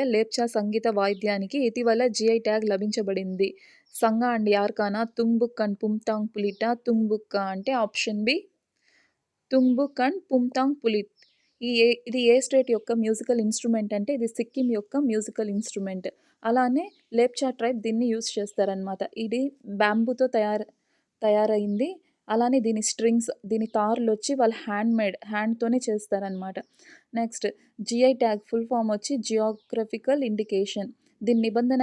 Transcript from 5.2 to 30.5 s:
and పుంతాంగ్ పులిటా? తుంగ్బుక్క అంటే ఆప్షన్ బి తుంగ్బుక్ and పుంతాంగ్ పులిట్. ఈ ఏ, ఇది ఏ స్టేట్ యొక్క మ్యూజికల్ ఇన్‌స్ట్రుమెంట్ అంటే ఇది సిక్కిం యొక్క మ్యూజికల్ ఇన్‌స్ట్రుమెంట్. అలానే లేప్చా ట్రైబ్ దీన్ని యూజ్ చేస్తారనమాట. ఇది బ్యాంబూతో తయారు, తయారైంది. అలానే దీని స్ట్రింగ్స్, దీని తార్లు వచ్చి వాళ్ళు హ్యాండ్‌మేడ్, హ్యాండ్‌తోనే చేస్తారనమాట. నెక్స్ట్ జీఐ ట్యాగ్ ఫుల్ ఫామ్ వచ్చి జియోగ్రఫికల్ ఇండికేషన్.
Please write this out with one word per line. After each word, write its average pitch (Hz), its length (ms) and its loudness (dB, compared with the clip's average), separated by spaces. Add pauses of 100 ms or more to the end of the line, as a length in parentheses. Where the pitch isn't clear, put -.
and 208 160 -2
పుంతాంగ్ 214 500 -2
పులిటా? 208 420 -4 (140)
తుంగ్బుక్క 220 520 0 (140)
అంటే 196 260 -4
ఆప్షన్ 214 480 -2
బి 262 120 2 (1160)
తుంగ్బుక్ 262 500 2
and 302 160 0 (100)
పుంతాంగ్ 262 500 0
పులిట్. 214 340 -2 (500)
ఈ 240 80 -4 (100)
ఏ, 233 100 8 (160)
ఇది 247 200 -2
ఏ 233 140 8
స్టేట్ 262 320 2
యొక్క 214 220 0
మ్యూజికల్ 226 460 0
ఇన్‌స్ట్రుమెంట్ 220 540 0
అంటే 208 200 -2
ఇది 233 140 -2
సిక్కిం 247 440 -4
యొక్క 208 300 -4
మ్యూజికల్ 214 480 -2
ఇన్‌స్ట్రుమెంట్. 196 600 -6 (340)
అలానే 254 400 2 (300)
లేప్చా 247 380 2
ట్రైబ్ 240 300 -2
దీన్ని 226 260 0
యూజ్ 226 240 -4
చేస్తారనమాట. 196 720 -2 (160)
ఇది 226 240 -2 (340)
బ్యాంబూతో 226 520 2
తయారు, 214 400 -2 (540)
తయారైంది. 214 680 2 (380)
అలానే 240 320 2
దీని 220 240 0
స్ట్రింగ్స్, 226 460 0 (160)
దీని 220 280 -2
తార్లు 226 380 2
వచ్చి 214 240 -2
వాళ్ళు 233 240 2
హ్యాండ్‌మేడ్, 214 560 0 (100)
హ్యాండ్‌తోనే 226 540 -2
చేస్తారనమాట. 196 800 -4 (560)
నెక్స్ట్ 233 320 -4 (360)
జీఐ 247 320 4
ట్యాగ్ 220 320 0
ఫుల్ 233 220 -2
ఫామ్ 226 240 0
వచ్చి 208 280 -4
జియోగ్రఫికల్ 220 1040 -2
ఇండికేషన్. 208 680 -2 (320)